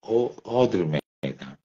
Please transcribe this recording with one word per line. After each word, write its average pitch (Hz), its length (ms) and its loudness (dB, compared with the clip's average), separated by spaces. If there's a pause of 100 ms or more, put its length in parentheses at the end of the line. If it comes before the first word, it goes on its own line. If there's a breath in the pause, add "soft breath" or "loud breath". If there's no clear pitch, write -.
O 117 420 0
hodri 98 560 2 (220)
meydan. 67 420 -8